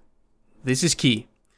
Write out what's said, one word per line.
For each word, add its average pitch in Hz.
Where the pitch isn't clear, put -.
This 131
is 160
key. 117